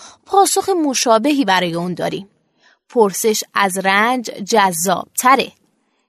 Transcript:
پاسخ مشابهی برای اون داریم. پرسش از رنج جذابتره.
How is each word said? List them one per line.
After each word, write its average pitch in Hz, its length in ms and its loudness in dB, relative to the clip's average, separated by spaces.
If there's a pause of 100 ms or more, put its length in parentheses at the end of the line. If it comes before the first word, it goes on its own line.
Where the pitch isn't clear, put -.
(260)
پاسخ 392 440 2
مشابهی 277 760 0
برای 180 280 0
اون 175 200 -6
داریم. 170 360 -6 (600)
پرسش 214 540 0 (100)
از 196 240 0
رنج 214 480 0
جذابتره. 190 1300 0 (580)